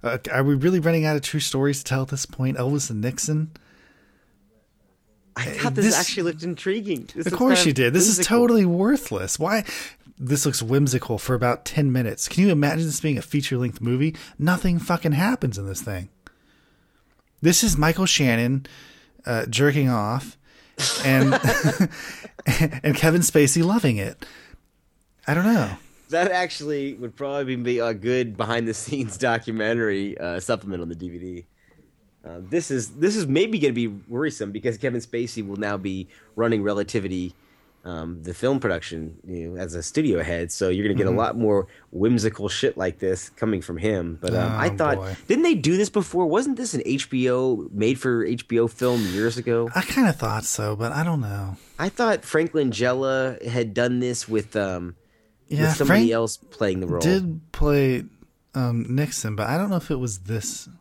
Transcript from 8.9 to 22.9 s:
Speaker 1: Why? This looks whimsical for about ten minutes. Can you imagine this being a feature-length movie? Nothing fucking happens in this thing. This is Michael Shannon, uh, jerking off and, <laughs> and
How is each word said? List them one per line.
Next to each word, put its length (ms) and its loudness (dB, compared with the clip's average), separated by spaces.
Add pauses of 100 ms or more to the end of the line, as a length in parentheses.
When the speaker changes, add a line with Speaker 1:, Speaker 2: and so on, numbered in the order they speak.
Speaker 1:
Why? 240 0 (540)
This 280 0
looks 160 0
whimsical 560 2
for 160 -2
about 300 0
ten 300 0
minutes. 340 -2
Can 160 2
you 80 6
imagine 360 2
this 120 -4
being 180 0
a 40 -4
feature-length 580 -2
movie? 360 0 (220)
Nothing 420 2
fucking 340 0
happens 440 0
in 80 -8
this 160 -8
thing. 280 -8 (1300)
This 220 4
is 140 4
Michael 280 2
Shannon, 600 2 (600)
uh, 200 -2
jerking 440 2
off 460 -2 (680)
and, 280 6
<laughs> 1120 0 (380)
and 120 2